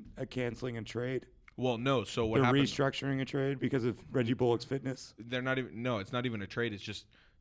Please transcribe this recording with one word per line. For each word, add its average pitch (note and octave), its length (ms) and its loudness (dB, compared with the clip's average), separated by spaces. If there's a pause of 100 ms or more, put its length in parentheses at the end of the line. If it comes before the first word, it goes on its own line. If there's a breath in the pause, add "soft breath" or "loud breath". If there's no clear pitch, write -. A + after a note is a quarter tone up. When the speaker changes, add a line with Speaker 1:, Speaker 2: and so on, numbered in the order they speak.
(180)
Speaker 1:
uh, C3 120 -4
canceling A#2+ 480 -4
a A2+ 60 -6
trade. A#2+ 420 -4 (320)
Speaker 2:
Well, A#2+ 220 0
no, B2+ 240 4
so A#2 240 0
what A2 100 4
Speaker 1:
They're C3+ 80 6
Speaker 2:
happened C3+ 180 6
Speaker 1:
restructuring C3+ 580 0
a C3 40 -2
trade C3+ 340 0
because B2 260 2
of A2+ 120 2 (160)
Reggie B2+ 220 4
Bullock's A#2+ 300 4
fitness. C3+ 520 -6
Speaker 2:
They're A#2 240 -6
not C3 160 0
even, A2+ 240 -4
no, B2 160 0
it's F#2+ 160 -6
not B2 140 0
even A2+ 160 -2
a F#2+ 40 -8
trade. A#2 260 -2
It's G2 100 -10
just - 240 -10 (340 soft breath)